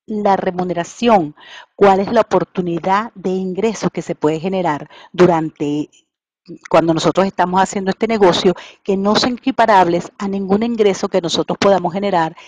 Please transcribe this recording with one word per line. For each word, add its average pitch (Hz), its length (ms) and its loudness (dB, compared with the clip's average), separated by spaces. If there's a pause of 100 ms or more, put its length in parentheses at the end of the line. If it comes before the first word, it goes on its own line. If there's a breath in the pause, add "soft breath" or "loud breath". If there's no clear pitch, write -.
la 208 300 0
remuneración? 180 1000 -2 (380 loud breath)
¿Cuál 196 280 4
es 196 100 -4
la 226 100 2
oportunidad 185 920 -2
de 185 140 -6
ingresos 185 600 -4
que 165 100 -8
se 165 120 -6
puede 156 280 -2
generar 165 480 -4 (240 loud breath)
durante, 160 760 0 (800)
cuando 165 240 2
nosotros 175 340 0
estamos 185 340 0
haciendo 190 300 -2
este 214 160 -4
negocio, 196 480 2 (280 loud breath)
que 196 140 -2
no 202 180 0
son 247 180 0
equiparables 196 840 2
a 202 100 -6
ningún 196 360 -2
ingreso 208 440 0
que 190 140 -2
nosotros 165 360 -4
podamos 180 360 2
generar 185 420 -2 (120 loud breath)